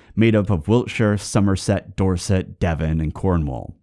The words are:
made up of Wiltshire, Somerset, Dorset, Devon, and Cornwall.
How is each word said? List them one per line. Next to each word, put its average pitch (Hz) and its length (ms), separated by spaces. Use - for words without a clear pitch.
made 110 180
up 104 160
of 82 160
Wiltshire, 107 520
Somerset, 98 800
Dorset, 92 600
Devon, 80 420
and 76 140
Cornwall. 76 680